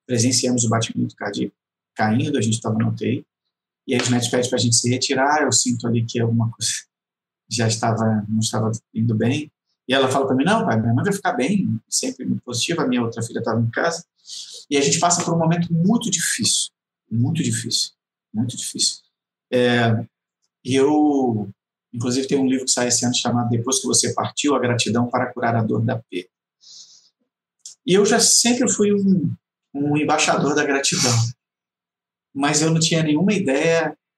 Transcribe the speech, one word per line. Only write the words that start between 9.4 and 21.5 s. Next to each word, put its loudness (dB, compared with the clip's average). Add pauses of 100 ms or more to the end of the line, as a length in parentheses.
e 0
ela 4
fala 0
pra 0
mim, 2
"Não, 2
pai, 0
minha 2
mãe 0
vai 0
ficar -2
bem", 0 (100)
sempre -4
muito -2
positiva, -4
a 0
minha 0
outra -6
filha -6
tava 0
em 2
casa, -2 (640)
e 0
a 4
gente 2
passa 2
por 0
um 2
momento 2
muito 2
difícil, -2 (400)
muito 0
difícil, -4 (420)
muito -4
difícil. -6 (480)
É, 2 (640)
e -2
eu, 2 (440)